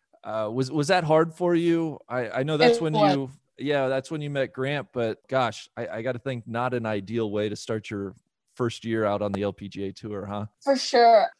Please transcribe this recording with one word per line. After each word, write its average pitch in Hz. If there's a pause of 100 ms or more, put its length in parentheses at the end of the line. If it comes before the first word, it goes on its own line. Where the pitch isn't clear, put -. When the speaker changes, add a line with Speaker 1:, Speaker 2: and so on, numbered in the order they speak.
(240)
Speaker 1:
Uh, 107
was, 131
was 147
that 180
hard 160
for 175
you? 165 (100)
I, 120
I 131
know 151
that's 233
Speaker 2:
It 196
Speaker 1:
when 156
Speaker 2:
was. 151
Speaker 1:
you, 135 (280)
yeah, 135
that's 135
when 160
you 147
met 139
Grant, 131
but 117
gosh, 127
I, 120
I 107
gotta 123
think 123
not 120
an 117
ideal 107
way 104
to 104
start 110
your 98 (400)
first 117
year 110
out 101
on 104
the 98
L 101
P 101
G 98
A 98
Tour, 101
huh? 104 (180)
Speaker 2:
For 277
sure. 233 (120)